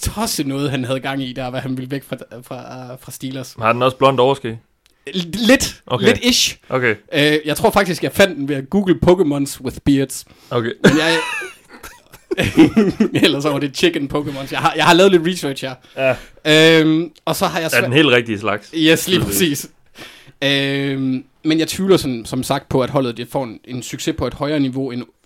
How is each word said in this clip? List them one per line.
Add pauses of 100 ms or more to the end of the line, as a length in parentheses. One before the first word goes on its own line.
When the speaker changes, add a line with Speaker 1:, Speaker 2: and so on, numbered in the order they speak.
Speaker 1:
tosse
noget,
han
havde
gang
i,
der
hvad
han
ville
væk
fra, (280)
fra,
fra
Steelers.
Speaker 2:
Har
den
også
blond
overskæg? (520)
Speaker 1:
L-,
lidt.
Speaker 2:
Okay.
Speaker 1:
Lidt
ish. (120)
Speaker 2:
Okay. (180)
Speaker 1:
Øh,
jeg
tror
faktisk,
jeg
fandt
den
ved
at
google (120)
Pokémons
with
beards. (240)
Speaker 2:
Okay. (120)
Speaker 1:
Men
jeg, (1200)
<laughs>
ellers
så
var
det
chicken
Pokémons.
Jeg
har,
jeg
har
lavet
lidt
research
her. (680)
Speaker 2:
Ja.
Speaker 1:
Øhm, (140)
og
så
har
jeg
Speaker 2:
Er
Speaker 1:
svært
Speaker 2:
den
helt
rigtige
slags?
Speaker 1:
Yes,
lige
Speaker 2:
Tydeligvis.
Speaker 1:
præcis. (760)
Øhm, (200)
men
jeg
tvivler
sådan,
som
sagt
på,
at
holdet
det
får
en,
en
succes
på
et
højere
niveau,
end... (220)